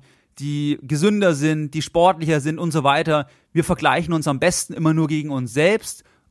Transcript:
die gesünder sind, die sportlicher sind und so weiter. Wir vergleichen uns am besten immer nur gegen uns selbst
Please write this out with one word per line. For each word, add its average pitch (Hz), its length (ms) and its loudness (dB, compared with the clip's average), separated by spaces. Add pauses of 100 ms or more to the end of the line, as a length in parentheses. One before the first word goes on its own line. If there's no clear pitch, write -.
(380)
die 147 440 -2
gesünder 175 520 2
sind, 151 400 -2
die 156 80 -4
sportlicher 165 580 2
sind 151 180 -4
und 170 120 -4
so 147 140 0
weiter. 151 420 2 (260)
Wir 156 120 0
vergleichen 160 480 0
uns 156 160 0
am 135 100 0
besten - 360 -2
immer 160 200 2
nur 160 140 2
gegen 151 220 -4
uns 127 220 -6
selbst 180 520 0 (260)